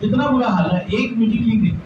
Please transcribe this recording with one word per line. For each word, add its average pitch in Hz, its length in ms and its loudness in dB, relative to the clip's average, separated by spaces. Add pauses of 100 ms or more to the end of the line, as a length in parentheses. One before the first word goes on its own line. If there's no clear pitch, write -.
इतना 262 240 0
बुरा 254 200 2
हाल 175 240 0
है, 175 100 0 (120)
एक 233 240 -2
मीटिंग 226 280 2
ली 220 120 2
गई। 175 280 0